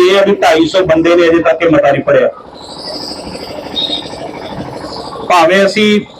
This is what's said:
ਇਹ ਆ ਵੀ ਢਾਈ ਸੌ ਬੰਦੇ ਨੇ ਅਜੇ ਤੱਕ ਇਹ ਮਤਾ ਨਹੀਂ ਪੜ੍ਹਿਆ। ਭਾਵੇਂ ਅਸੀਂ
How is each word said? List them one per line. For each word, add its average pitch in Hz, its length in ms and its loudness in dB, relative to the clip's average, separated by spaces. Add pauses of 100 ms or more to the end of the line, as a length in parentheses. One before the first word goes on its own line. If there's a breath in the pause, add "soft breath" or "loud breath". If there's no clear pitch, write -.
ਇਹ 196 100 4
ਆ 196 60 4
ਵੀ 202 100 2
ਢਾਈ 165 300 2
ਸੌ 185 200 0
ਬੰਦੇ 165 300 2
ਨੇ 175 80 4
ਅਜੇ 165 160 4
ਤੱਕ 165 220 0
ਇਹ 170 80 2
ਮਤਾ 143 220 4
ਨਹੀਂ 135 120 -2
ਪੜ੍ਹਿਆ। - 260 2 (3000)
ਭਾਵੇਂ 180 360 4
ਅਸੀਂ 208 360 2 (180)